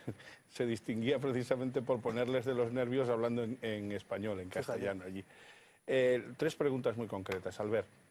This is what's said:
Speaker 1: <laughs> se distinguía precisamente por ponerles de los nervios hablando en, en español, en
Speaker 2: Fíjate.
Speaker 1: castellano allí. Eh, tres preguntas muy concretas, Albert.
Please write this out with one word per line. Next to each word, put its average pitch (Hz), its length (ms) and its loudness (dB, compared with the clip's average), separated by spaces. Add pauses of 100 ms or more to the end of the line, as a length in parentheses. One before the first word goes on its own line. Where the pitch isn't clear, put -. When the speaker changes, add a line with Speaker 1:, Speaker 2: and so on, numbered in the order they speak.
(180)
Speaker 1:
<laughs> - 320 -20
se - 160 -2
distinguía 117 540 0
precisamente 127 640 0
por 123 180 2
ponerles 123 440 2
de 131 100 2
los 120 160 2
nervios 127 380 2
hablando 117 340 2
en, 113 180 -4
en 107 300 -4
español, 98 480 -4
en 92 100 -8
Speaker 2:
Fíjate. 92 160 -2
Speaker 1:
castellano 98 380 -4
allí. 95 200 -8 (640)
Eh, 127 520 4
tres 156 180 0
preguntas 131 420 2
muy 117 80 -2
concretas, 95 540 -6
Albert. 107 280 0 (240)